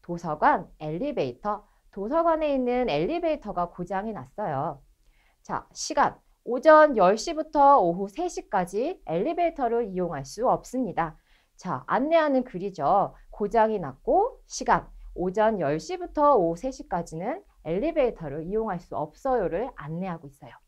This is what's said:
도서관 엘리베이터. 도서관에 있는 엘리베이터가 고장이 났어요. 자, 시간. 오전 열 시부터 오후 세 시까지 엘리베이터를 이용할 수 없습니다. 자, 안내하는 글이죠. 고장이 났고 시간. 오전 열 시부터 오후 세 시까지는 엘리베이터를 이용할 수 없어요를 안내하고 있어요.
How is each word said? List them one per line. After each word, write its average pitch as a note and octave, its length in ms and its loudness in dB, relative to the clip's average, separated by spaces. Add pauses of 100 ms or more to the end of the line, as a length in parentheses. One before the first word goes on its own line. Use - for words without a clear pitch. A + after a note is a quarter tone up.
도서관 F3 720 0
엘리베이터. F#3 880 -4 (220)
도서관에 D#4 640 0
있는 B3 340 0
엘리베이터가 G#3 840 -2
고장이 G3 420 -6
났어요. D3+ 680 -6 (640)
자, - 320 -8
시간. C#4 420 -2 (280)
오전 D4+ 540 6
열 G3 200 6
시부터 D4+ 640 4
오후 F#3 280 0
세 F4 220 -6
시까지 A#3 800 -4
엘리베이터를 B3 800 -2
이용할 F3 360 -4
수 G#3+ 240 -4
없습니다. E3+ 680 -2 (400)
자, D3 300 -6
안내하는 C#4 560 2
글이죠. F3+ 720 0 (160)
고장이 G#3+ 480 0
났고 C4 680 0
시간. - 420 -2 (280)
오전 G3+ 440 0
열 D3+ 200 0
시부터 D#4 560 2
오후 E3+ 220 2
세 F3 120 -6
시까지는 F3 720 -8 (220)
엘리베이터를 F#3 800 -2
이용할 G3+ 360 -4
수 - 160 -14
없어요를 G3 800 -2
안내하고 D#3+ 520 -8
있어요. C#3 240 -20 (160)